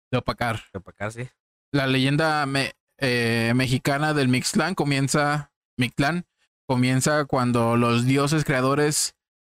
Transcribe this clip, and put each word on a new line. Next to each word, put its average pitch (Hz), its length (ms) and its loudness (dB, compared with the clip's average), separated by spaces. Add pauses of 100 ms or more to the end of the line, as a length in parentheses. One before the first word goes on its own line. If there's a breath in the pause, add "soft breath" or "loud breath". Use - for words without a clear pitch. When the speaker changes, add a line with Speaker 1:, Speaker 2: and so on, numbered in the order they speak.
(100)
Speaker 1:
De 127 80 0
opacar. 120 380 -4 (160)
Speaker 2:
de 98 80 -12
opacar, 104 320 -10
sí. 120 160 -12 (440)
Speaker 1:
La 139 140 0
leyenda 143 600 0
me-, 135 260 -4 (260)
eh, 117 560 0
mexicana 139 580 0
del 143 140 0
Mixtlán 156 480 0
comienza, 143 760 -2 (260)
Mictlán 143 480 -2 (400)
comienza 131 600 2
cuando 120 500 2
los 117 300 2
dioses 143 380 2
creadores 139 680 0 (320)